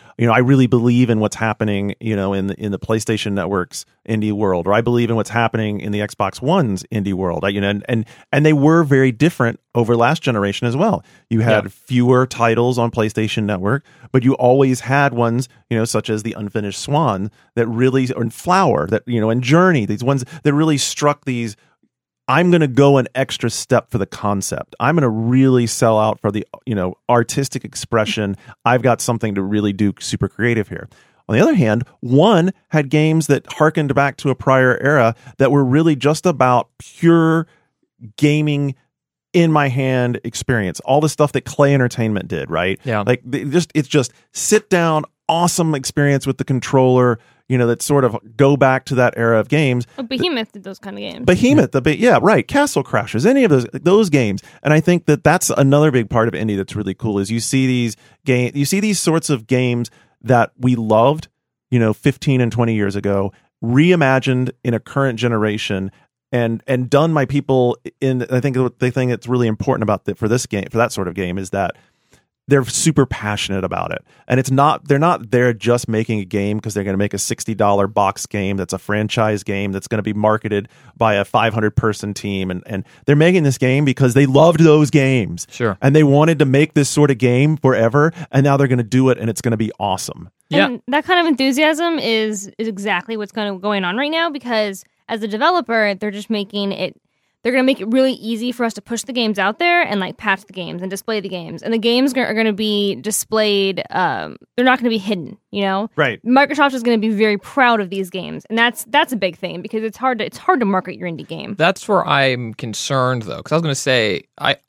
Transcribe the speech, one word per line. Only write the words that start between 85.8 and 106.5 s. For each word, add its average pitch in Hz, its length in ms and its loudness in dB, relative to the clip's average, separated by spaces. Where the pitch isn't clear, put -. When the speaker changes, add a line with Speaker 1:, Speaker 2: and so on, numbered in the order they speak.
Speaker 1:
And 139 140 4
they 156 80 6
wanted 147 360 4
to 151 60 4
make 139 280 2
this 143 160 2
sort 147 220 2
of 131 60 0
game 127 380 2
forever. 131 560 2
And 135 140 2
now 139 140 2
they're 139 100 2
gonna 123 160 0
do 127 260 2
it 123 100 2
and 113 100 -4
it's 104 100 -4
gonna 117 160 -2
be 107 240 -4
awesome. 92 500 -6
Speaker 2:
Yeah. 196 160 2
Speaker 3:
And 247 240 -8
that 285 160 -2
kind 349 160 2
of 330 60 2
enthusiasm 302 720 0
is, 214 600 -4
is 220 100 -6
exactly 202 480 -6
what's 208 160 -10
kind 208 240 -6
of 180 60 -14
going 202 240 -2
on 180 100 -4
right 285 160 -4
now 330 180 -2
because 220 540 -6
as 220 160 -8
a 220 60 -6
developer, 226 640 -2
they're 208 160 -8
just 202 180 -12
making 202 440 -4
it, - 260 -8
they're 240 100 -4
gonna 254 140 0
make 262 160 0
it 208 80 -8
really 262 240 2
easy 226 400 -6
for 240 100 -6
us 226 120 -2
to 208 60 -16
push 233 220 -10
the - 80 -14
games 220 260 -2
out 202 220 -2
there 349 220 2
and, 208 180 -2
like, 185 160 -8
patch 196 300 -4
the - 80 -20
games 170 280 -10
and 185 80 -8
display 208 300 -8
the 190 80 -10
games. 170 340 -12
And 226 120 -4
the 226 40 0
games 240 360 0
are 254 200 -2
gonna 220 200 0
be 202 420 -2
displayed, 202 920 -2
um, 113 480 -4
they're 247 80 0
not 254 160 4
gonna 240 100 -2
be 226 80 -2
hidden, 190 400 -8
you 202 120 -6
know? 196 340 -2
Speaker 1:
Right. 135 260 0
Speaker 3:
Microsoft 269 500 2